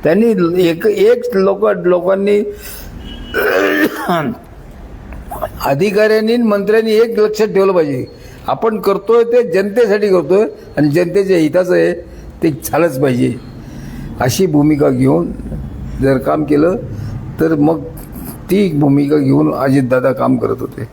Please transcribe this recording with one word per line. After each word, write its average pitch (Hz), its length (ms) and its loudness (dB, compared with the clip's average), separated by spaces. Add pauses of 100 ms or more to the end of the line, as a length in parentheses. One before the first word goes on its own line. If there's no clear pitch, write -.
त्यांनी 190 220 4 (420)
एक, 165 180 -2
एक 214 360 4 (120)
लोक, 196 320 0
लोकांनी, 190 720 2
<coughs> - 140 -4 (3250)
अधिकाऱ्यांनी 214 640 2
आणि 240 100 2
मंत्र्यांनी 214 500 2
एक 226 260 2
लक्षात 214 280 2
ठेवलं 190 260 2
पाहिजे, 147 320 0 (420)
आपण 208 340 -2
करतोय 202 440 2
ते 233 280 2
जनतेसाठी 202 560 2
करतोय 180 380 2 (300)
आणि 147 120 2
जनतेच्या 180 480 2
हिताचं 175 380 2
आहे, 170 180 4 (500)
ते 151 220 0
झालंच 147 360 0
पाहिजे. 127 340 0 (840)
अशी 156 260 0
भूमिका 151 420 4
घेऊन 139 440 2 (680)
जर 135 160 2
काम 151 260 0
केलं 147 320 2 (640)
तर 160 140 2
मग 151 260 2 (680)
ती 190 280 2
भूमिका 143 380 2
घेऊन 143 380 2
अजितदादा 131 580 2
काम 127 240 0
करत 113 240 -2
होते. - 320 -8